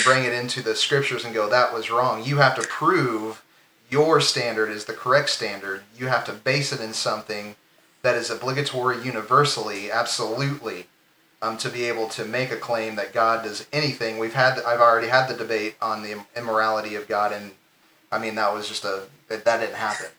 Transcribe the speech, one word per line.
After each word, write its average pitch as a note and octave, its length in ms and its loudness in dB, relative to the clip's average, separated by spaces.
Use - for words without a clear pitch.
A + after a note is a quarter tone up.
bring C3 200 6
it A#2+ 80 0
into B2 300 -4
the A2 140 0
scriptures C3 480 0
and A2+ 100 -6
go, G#2+ 140 2
"That A#2+ 240 4
was A2 180 -4
wrong." A#2 340 2
You C#3+ 140 0
have C3 180 6
to A#2+ 60 -2
prove A#2+ 800 0
your D3 300 6
standard A2 500 0
is G#2 140 -8
the A2+ 80 -6
correct C#3 380 2
standard. G2 520 -6
You B2+ 80 -6
have B2 200 0
to G#2 60 -8
base C#3 400 -2
it A#2 80 -6
in A2 140 -8
something G#2 640 -4
that B2 120 4
is A#2 160 -4
obligatory B2+ 720 -2
universally, A2 880 2
absolutely, A2+ 960 -2
um, A2+ 160 -2
to C3 100 -4
be B2 180 -4
able A2+ 240 -2
to A2+ 140 -6
make B2 280 -2
a A#2 40 -4
claim A2 400 -4
that G2+ 160 -6
God A2+ 320 2
does G#2 280 -8
anything. B2+ 460 -2
We've A2+ 160 -2
had, B2+ 260 2
I've A#2+ 200 0
already A2+ 280 6
had C3 180 4
the C3+ 80 -6
debate A2 480 -4
on G#2+ 220 -2
the G#2 80 -8
im-, G2+ 140 -12
immorality A2 580 0
of G2+ 140 -8
God, G#2+ 240 2
and, G#2 180 -8
I G#2+ 80 -2
mean, A2 160 -4
that G#2 180 2
was G#2 140 -6
just G#2 160 -8
a, G2 180 -4
that, A2 160 -6
that A2+ 140 4
didn't G#2+ 160 -2
happen. G#2+ 320 -4